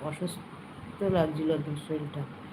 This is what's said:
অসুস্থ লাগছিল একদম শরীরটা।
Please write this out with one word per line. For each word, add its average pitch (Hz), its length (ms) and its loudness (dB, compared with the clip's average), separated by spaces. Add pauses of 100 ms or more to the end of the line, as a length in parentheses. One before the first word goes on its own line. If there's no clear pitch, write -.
অসুস্থ - 920 -8 (160)
লাগছিল 156 320 6 (100)
একদম 147 180 -2 (100)
শরীরটা। 147 380 -2 (300)